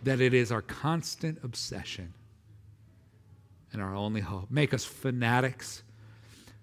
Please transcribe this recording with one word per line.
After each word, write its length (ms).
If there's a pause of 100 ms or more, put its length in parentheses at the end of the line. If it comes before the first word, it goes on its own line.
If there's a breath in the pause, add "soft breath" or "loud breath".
that 180
it 120
is 180
our 100
constant 800
obsession 680 (1600 soft breath)
and 80
our 140
only 260
hope. 280
Make 240
us 120
fanatics 1000 (800 loud breath)